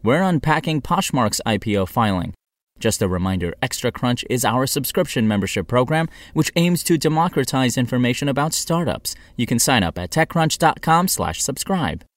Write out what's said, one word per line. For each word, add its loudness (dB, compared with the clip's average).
we're 2
unpacking 0
Poshmark's 0
I 0
P -2
O 0
filing. 0
Just 0
a 0
reminder, -2
Extra -4
Crunch -2
is 0
our 2
subscription -2
membership 0
program, 0
which 0
aims 2
to 4
democratize 0
information 0
about 0
startups. -2
You 0
can 0
sign 4
up -2
at -8
techcrunch 0
dot 2
com 2
slash -4
subscribe. -4